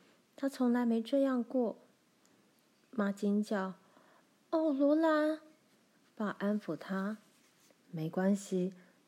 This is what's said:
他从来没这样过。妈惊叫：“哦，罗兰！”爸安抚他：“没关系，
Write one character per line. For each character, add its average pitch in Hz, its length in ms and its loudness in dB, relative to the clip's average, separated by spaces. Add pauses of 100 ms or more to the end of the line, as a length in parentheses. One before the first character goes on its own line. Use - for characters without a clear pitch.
(380)
他 277 100 -2
从 254 240 0
来 247 140 2
没 226 160 2
这 277 220 2
样 254 200 2
过。 240 340 -2 (1120)
妈 202 200 -2
惊 208 320 0
叫 190 300 -4 (760)
：“哦， 320 220 2
罗 285 240 4
兰！” 311 460 2 (720)
爸 208 140 -2 (100)
安 208 200 -2
抚 160 160 -6
他 190 420 -6 (760)
：“没 160 180 -6
关 190 240 2
系， 190 400 -4 (340)